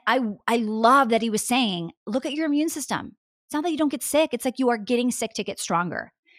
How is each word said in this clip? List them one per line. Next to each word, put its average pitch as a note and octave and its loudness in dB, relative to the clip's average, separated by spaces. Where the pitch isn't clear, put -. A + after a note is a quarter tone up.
I, A#3+ 2
I A#3 2
love A3+ 4
that A3+ 2
he A#3 0
was G#3+ -2
saying, G3 -2
"Look A#3+ -2
at C#4 -4
your D#4 -2
immune D4 0
system. - -6
It's - -10
not D4+ -2
that F4 0
you D4+ -2
don't D4+ 2
get C4 -6
sick. D4+ 2
It's A#3+ -4
like B3+ -2
you B3+ 2
are A#3+ 2
getting A#3+ 0
sick A3+ -4
to G#3 -4
get - -8
stronger. - -2